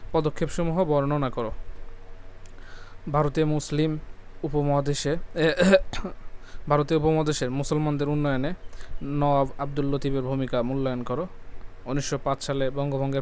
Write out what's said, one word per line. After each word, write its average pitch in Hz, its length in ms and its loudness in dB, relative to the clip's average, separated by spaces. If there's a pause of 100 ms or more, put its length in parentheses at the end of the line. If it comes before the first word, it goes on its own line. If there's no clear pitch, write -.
(120)
পদক্ষেপসমূহ 165 760 2
বর্ণনা 143 440 2
করো। 113 220 -2 (1600)
ভারতীয় 147 340 4
মুসলিম 151 520 2 (460)
উপমহাদেশে, 143 800 2
<coughs> - 40 -4 (1400)
ভারতীয় 147 300 4
উপমহাদেশের 156 520 2
মুসলমানদের 147 560 0
উন্নয়নে 143 460 2 (500)
নওয়াব 143 440 2 (100)
আব্দুল 143 280 -2
লতিফের 139 360 0
ভূমিকা 127 400 0
মূল্যায়ন 131 420 0
করো। 127 240 -2 (580)
উনিশশো 139 380 -2
পাঁচ 135 200 -2
সালে 139 260 0
বঙ্গভঙ্গের 139 520 0